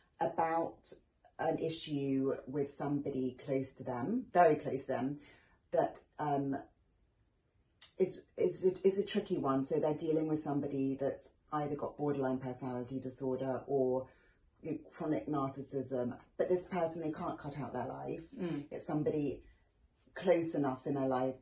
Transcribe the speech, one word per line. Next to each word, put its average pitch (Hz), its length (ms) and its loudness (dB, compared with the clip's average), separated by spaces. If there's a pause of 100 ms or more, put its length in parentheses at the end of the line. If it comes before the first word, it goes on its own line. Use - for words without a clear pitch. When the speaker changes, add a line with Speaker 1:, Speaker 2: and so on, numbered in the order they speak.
(200)
Speaker 1:
about 165 720 0 (480)
an 160 200 0
issue 139 720 0 (140)
with 139 240 -2
somebody 139 760 -2
close 135 280 0
to - 100 -12
them, 135 500 -2
very 175 220 10
close 135 300 -2
to - 20 -14
them, 131 320 -2 (520)
that, - 280 2 (200)
um, 143 380 0 (1400)
is, 185 220 2 (160)
is, - 260 0 (200)
is 190 140 6
a 202 60 2
tricky 190 340 0
one. 135 260 2
So 151 160 0
they're 151 140 4
dealing 156 340 2
with 151 140 0
somebody 139 580 0
that's - 300 -2 (220)
either 147 240 -2
got - 220 -6
borderline 139 400 0
personality 127 640 -4
disorder 131 680 -2
or, 131 400 2 (540)
you 160 100 -6
know, - 60 -2 (140)
chronic 156 360 -2
narcissism, 131 880 -2 (220)
but - 120 2
this 180 160 4
person, 170 360 -2
they 156 100 -2
can't 160 260 -4
cut 151 220 -8
out 123 140 -6
their 123 140 -2
life. - 520 -8
Speaker 2:
Mm. 156 320 -2
Speaker 1:
It's - 160 -8
somebody 151 560 0 (720)
close 170 400 4
enough 135 320 0
in 139 80 0
their 135 120 2
life 131 340 2